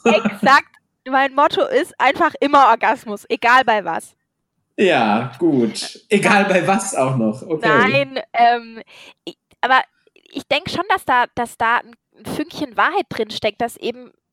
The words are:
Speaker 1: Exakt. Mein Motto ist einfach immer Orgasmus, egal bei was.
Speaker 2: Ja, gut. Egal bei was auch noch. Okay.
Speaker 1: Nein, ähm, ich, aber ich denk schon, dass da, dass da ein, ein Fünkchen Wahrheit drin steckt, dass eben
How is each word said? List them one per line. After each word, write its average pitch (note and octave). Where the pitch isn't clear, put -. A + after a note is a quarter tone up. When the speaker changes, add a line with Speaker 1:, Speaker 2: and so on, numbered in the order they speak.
Speaker 1:
Exakt. C4
Mein C4+
Motto D4+
ist -
einfach D4+
immer C#4
Orgasmus, A3
egal B3
bei G#3+
was. E3
Speaker 2:
Ja, B2
gut. C3
Egal G3
bei F#3
was -
auch C3
noch. A2
Okay. D#3
Speaker 1:
Nein, C4
ähm, A#3
ich, -
aber C4
ich -
denk D4
schon, F4
dass F#4+
da, B3
dass A#3
da A#3
ein, -
ein A3+
Fünkchen D4
Wahrheit D4
drin G#3+
steckt, G#3+
dass A#3
eben A#3+